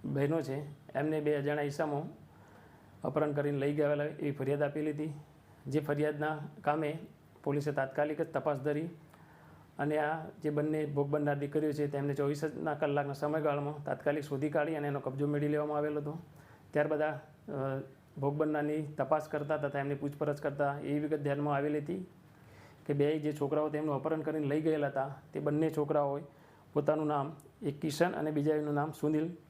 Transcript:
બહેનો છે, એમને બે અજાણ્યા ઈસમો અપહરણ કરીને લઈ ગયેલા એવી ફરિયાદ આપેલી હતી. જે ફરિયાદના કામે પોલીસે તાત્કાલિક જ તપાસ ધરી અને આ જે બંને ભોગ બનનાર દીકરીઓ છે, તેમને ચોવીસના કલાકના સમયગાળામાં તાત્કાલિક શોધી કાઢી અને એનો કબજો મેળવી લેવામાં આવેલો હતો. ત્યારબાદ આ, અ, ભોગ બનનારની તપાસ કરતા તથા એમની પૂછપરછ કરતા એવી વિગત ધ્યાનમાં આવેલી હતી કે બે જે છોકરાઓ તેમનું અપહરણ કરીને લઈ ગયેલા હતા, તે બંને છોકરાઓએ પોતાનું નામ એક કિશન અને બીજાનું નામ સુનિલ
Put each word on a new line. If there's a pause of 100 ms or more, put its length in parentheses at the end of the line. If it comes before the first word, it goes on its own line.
બહેનો
છે, (340)
એમને
બે
અજાણ્યા
ઈસમો (960)
અપહરણ
કરીને
લઈ
ગયેલા
એવી
ફરિયાદ
આપેલી
હતી. (540)
જે
ફરિયાદના (240)
કામે (440)
પોલીસે
તાત્કાલિક
જ
તપાસ
ધરી (920)
અને
આ (180)
જે
બંને
ભોગ
બનનાર
દીકરીઓ
છે,
તેમને
ચોવીસના
કલાકના
સમયગાળામાં
તાત્કાલિક
શોધી
કાઢી
અને
એનો
કબજો
મેળવી
લેવામાં
આવેલો
હતો. (540)
ત્યારબાદ
આ,
અ, (380)
ભોગ
બનનારની
તપાસ
કરતા
તથા
એમની
પૂછપરછ
કરતા
એવી
વિગત
ધ્યાનમાં
આવેલી
હતી (800)
કે
બે
જે
છોકરાઓ
તેમનું
અપહરણ
કરીને
લઈ
ગયેલા
હતા, (180)
તે
બંને
છોકરાઓએ (520)
પોતાનું
નામ (300)
એક
કિશન
અને
બીજાનું
નામ
સુનિલ (200)